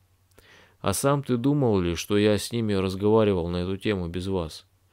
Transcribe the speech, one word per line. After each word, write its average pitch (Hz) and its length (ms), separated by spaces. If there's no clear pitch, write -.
А 101 140
сам 139 300
ты 123 140
думал 123 420
ли, 85 160
что 104 240
я 104 180
с - 140
ними 113 220
разговаривал 95 760
на 87 100
эту 92 200
тему 95 320
без 87 180
вас? 87 400